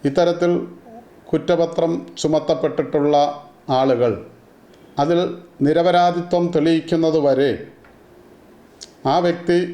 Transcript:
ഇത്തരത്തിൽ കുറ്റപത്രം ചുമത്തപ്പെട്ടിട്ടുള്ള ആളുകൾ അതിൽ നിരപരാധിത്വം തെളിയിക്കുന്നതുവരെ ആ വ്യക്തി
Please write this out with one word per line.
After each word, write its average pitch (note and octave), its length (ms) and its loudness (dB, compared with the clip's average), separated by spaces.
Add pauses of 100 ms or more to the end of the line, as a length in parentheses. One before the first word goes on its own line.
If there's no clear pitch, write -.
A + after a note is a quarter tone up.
ഇത്തരത്തിൽ E3+ 420 0 (760)
കുറ്റപത്രം E3 640 0 (300)
ചുമത്തപ്പെട്ടിട്ടുള്ള D3+ 920 0 (640)
ആളുകൾ B2 320 2 (920)
അതിൽ E3+ 160 0 (460)
നിരപരാധിത്വം F3 800 2 (100)
തെളിയിക്കുന്നതുവരെ D#3 960 2 (1600)
ആ - 20 2 (100)
വ്യക്തി F3 320 0 (160)